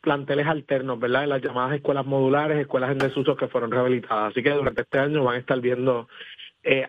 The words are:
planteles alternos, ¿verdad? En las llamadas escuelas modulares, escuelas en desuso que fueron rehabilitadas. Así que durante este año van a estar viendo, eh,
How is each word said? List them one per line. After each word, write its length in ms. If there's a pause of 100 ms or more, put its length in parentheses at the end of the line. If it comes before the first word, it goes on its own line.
planteles 480
alternos, 500
¿verdad? 260
En 60
las 120
llamadas 340
escuelas 300
modulares, 520
escuelas 320
en 80
desuso 380
que 120
fueron 220
rehabilitadas. 600
Así 100
que 80
durante 320
este 160
año 260
van 120
a 20
estar 220
viendo, 480 (560)
eh, 240